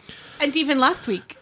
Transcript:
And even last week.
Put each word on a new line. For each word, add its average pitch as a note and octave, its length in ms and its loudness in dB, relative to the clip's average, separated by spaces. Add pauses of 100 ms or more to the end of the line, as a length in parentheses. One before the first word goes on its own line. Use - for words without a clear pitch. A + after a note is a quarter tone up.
(400)
And C#4+ 160 0
even D4 240 2
last C#4 280 2
week. - 340 -4